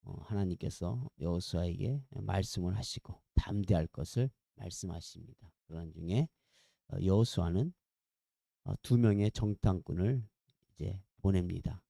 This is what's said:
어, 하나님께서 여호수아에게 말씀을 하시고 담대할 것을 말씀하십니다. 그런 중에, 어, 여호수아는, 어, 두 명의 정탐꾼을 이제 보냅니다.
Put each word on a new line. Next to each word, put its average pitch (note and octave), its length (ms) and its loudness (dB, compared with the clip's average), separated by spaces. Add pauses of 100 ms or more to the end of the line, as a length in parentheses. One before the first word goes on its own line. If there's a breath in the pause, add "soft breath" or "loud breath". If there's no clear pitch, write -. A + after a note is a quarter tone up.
어, F#2 220 -10
하나님께서 G2+ 840 -4 (100)
여호수아에게 F2 880 -2
말씀을 F#2+ 680 -2
하시고 - 420 -8 (160)
담대할 F#2+ 520 2
것을 A#2+ 420 -2 (260)
말씀하십니다. - 960 -12 (140)
그런 D#2+ 280 -10
중에, F2 340 0 (640 soft breath)
어, F2+ 120 -4
여호수아는, F#2+ 720 4 (920)
어, F#2+ 180 -4
두 B2 140 4
명의 G#2+ 340 6
정탐꾼을 G#2 920 0 (520)
이제 F#2+ 260 -6 (160)
보냅니다. F2+ 720 0